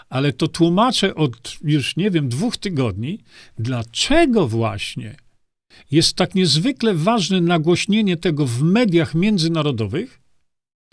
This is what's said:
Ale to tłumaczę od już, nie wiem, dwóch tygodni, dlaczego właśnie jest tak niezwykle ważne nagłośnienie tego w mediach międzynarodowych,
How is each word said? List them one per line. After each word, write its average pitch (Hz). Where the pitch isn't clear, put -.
Ale 135
to 160
tłumaczę 185
od -
już, 147
nie 202
wiem, 156
dwóch 160
tygodni, 135
dlaczego 175
właśnie 107
jest 156
tak 180
niezwykle 185
ważne 190
nagłośnienie 175
tego 156
w 123
mediach 170
międzynarodowych, 160